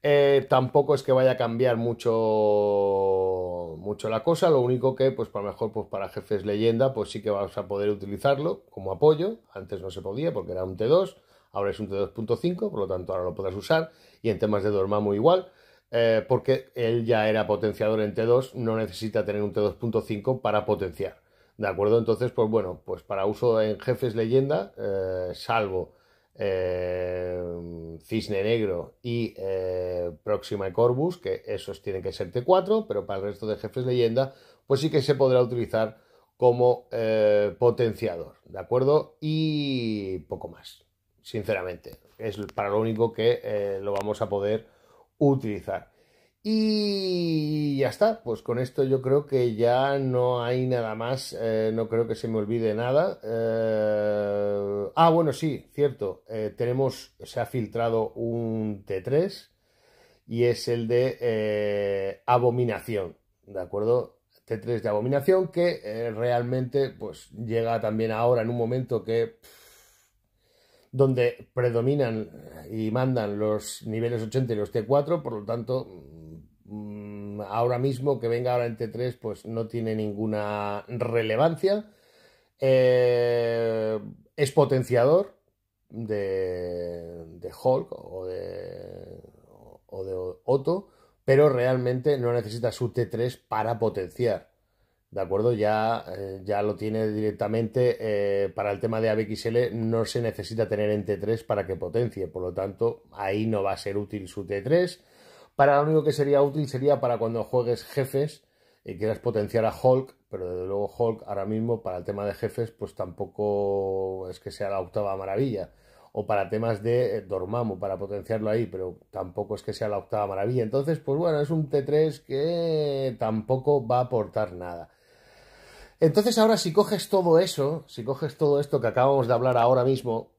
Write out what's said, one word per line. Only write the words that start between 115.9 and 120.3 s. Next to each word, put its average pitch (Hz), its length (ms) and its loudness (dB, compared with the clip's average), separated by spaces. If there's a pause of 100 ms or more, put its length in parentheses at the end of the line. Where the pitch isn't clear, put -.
O 107 160 -6
para 101 220 0
temas 107 340 -2
de, 117 340 2
eh, 104 40 -6
Dormammu, 98 580 -4
para 95 180 -4
potenciarlo 104 540 -4
ahí, 110 160 0
pero 92 320 -8 (100)
tampoco 101 460 -6
es - 80 -12
que 110 100 -6
sea 110 140 -4
la 104 100 -2
octava 104 300 -2
maravilla. 104 340 -2